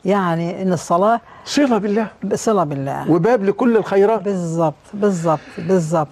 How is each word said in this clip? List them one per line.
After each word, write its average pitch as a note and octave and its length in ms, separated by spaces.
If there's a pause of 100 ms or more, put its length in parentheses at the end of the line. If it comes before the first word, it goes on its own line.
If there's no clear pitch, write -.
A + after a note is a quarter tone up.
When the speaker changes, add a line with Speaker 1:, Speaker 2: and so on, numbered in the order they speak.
Speaker 1:
يعني F3+ 560
إن F#3 120
الصلاة F#3+ 480 (240)
Speaker 2:
صلة C4 320
بالله. G#3 300 (160)
Speaker 1:
بصلة G3+ 400
بالله. C#3 480
Speaker 2:
وباب G3 320
لكل A3+ 340
الخيرات. G3+ 440
Speaker 1:
بالظبط، E3+ 520 (200)
بالظبط، F3 460 (180)
بالظبط. E3 540